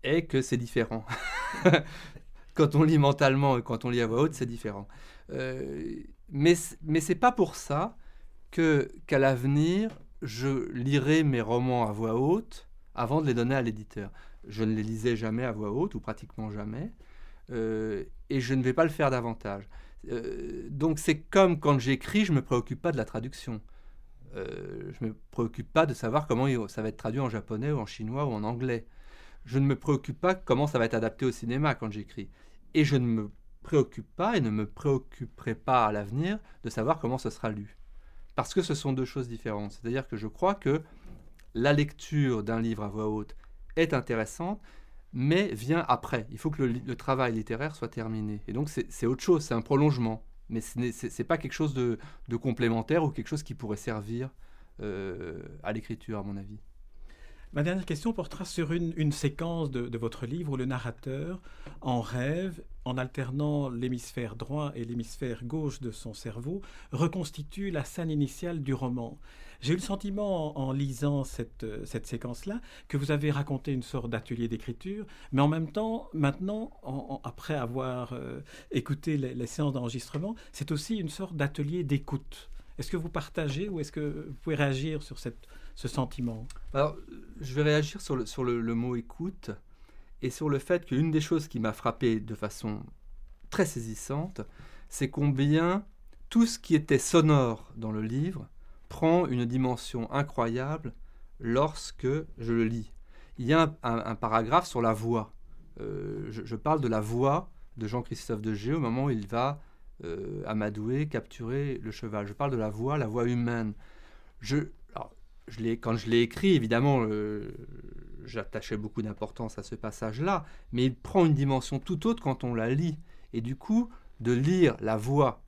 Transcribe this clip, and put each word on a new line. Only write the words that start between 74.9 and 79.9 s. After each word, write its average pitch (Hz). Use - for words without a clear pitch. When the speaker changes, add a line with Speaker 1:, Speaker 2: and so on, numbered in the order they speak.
Speaker 2:
mais 135
en 147
même 160
temps, 220
maintenant, 185
en, 135
en, -
après -
avoir, 127
euh, 127
écouté 147
les, 131
les 123
séances 147
d'enregistrement, 131